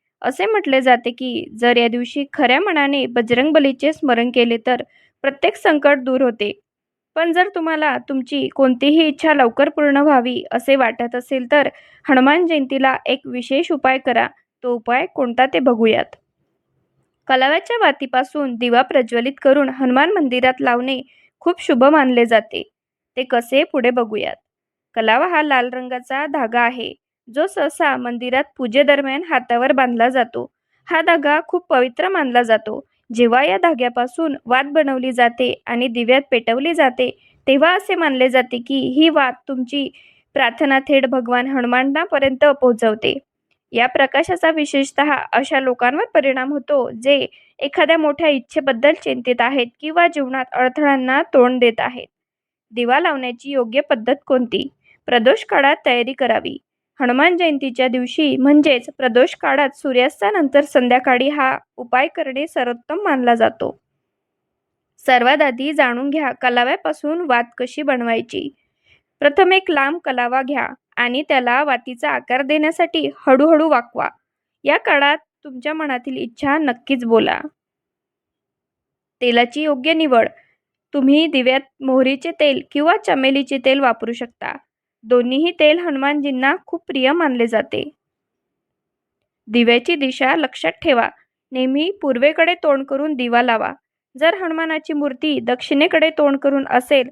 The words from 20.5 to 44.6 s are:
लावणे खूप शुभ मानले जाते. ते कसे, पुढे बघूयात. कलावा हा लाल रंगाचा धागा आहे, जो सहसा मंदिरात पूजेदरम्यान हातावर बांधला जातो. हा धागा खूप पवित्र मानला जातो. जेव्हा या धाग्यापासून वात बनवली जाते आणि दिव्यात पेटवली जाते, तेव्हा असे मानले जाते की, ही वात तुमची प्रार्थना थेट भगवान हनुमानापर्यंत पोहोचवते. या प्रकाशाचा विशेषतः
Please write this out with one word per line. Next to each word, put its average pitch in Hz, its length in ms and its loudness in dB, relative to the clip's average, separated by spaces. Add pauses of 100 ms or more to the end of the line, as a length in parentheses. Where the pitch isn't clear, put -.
लावणे 254 420 -2 (380)
खूप 349 220 -2
शुभ 262 220 2
मानले 262 420 4
जाते. 220 440 -2 (460)
ते 254 80 -6
कसे, 254 400 0
पुढे 254 260 0
बघूयात. 220 460 -4 (580)
कलावा 226 340 0
हा 320 140 0
लाल 254 300 0
रंगाचा 254 540 -8
धागा 240 340 -2
आहे, 240 340 -4 (400)
जो 302 120 -2
सहसा 294 500 -2
मंदिरात 247 480 -4 (120)
पूजेदरम्यान 277 760 0
हातावर 254 420 0
बांधला 247 360 2
जातो. 240 440 -4 (380)
हा 330 120 0
धागा 311 460 2
खूप 349 200 -4
पवित्र 277 400 0
मानला 269 340 0
जातो. 220 460 -2 (260)
जेव्हा 240 300 4
या 370 140 0
धाग्यापासून 254 760 -2 (100)
वात 254 180 2
बनवली 277 480 0
जाते 240 540 0
आणि 240 220 -2
दिव्यात 240 420 2
पेटवली 247 440 0
जाते, 254 720 -2
तेव्हा 285 280 4
असे 381 200 -2
मानले 269 340 0
जाते 247 300 0
की, 269 200 -6
ही 254 300 2
वात 277 240 0 (160)
तुमची 262 420 -6 (440)
प्रार्थना 269 440 0
थेट 269 280 2
भगवान 247 400 -2
हनुमानापर्यंत 269 1000 0
पोहोचवते. 240 720 0 (540)
या 247 140 2
प्रकाशाचा 320 640 0
विशेषतः 285 640 -2 (180)